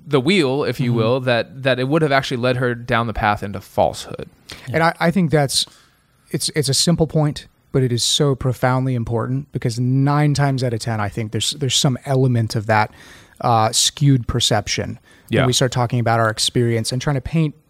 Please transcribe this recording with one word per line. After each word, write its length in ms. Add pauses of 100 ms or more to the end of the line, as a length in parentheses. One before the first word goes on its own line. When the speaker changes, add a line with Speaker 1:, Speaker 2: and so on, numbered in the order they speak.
Speaker 1:
the 140
wheel, 420
if 160
you 120
Speaker 2:
Mm-hmm. 80
Speaker 1:
will, 220
that, 420
that 160
it 100
would 120
have 120
actually 240
led 200
her 160
down 340
the 60
path 300
into 160
falsehood. 720 (420)
Speaker 2:
And 100
I, 200
I 100
think 200
that's, 340 (680)
it's, 240
it's 140
a 40
simple 340
point, 400 (260)
but 100
it 80
is 140
so 280
profoundly 600
important 560
because 280
nine 540
times 300
out 100
of 60
ten, 220
I 80
think 240
there's, 180
there's 240
some 300
element 500
of 120
that, 240 (500)
uh, 320
skewed 540
perception 720 (320)
Speaker 1:
Yeah. 120
Speaker 2:
when 60
we 60
start 200
talking 260
about 220
our 80
experience 640
and 80
trying 160
to 40
paint 320 (160)